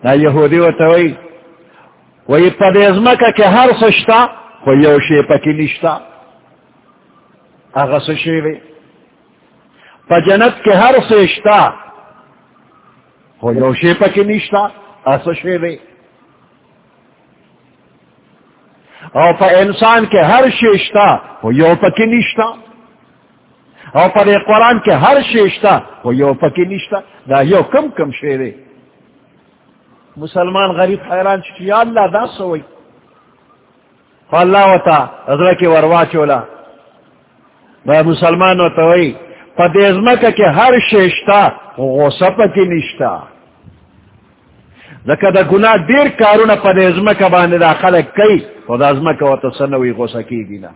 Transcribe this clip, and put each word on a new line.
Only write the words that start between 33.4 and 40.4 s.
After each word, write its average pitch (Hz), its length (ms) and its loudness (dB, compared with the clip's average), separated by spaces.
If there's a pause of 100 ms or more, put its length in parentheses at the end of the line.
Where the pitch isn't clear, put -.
خو 151 60 -2
الله 190 360 4
ورته 156 360 0 (180)
زړه 170 320 0
کې 180 80 -2
ور 160 180 2
واچوله. 156 600 0 (1400)
دا 147 160 2
مسلمان 175 580 0
ورته 170 220 0
وایي، 165 340 0 (400)
"په 175 120 2
دې 196 180 2 (100)
ځمکه 233 340 0
کې 208 160 0 (120)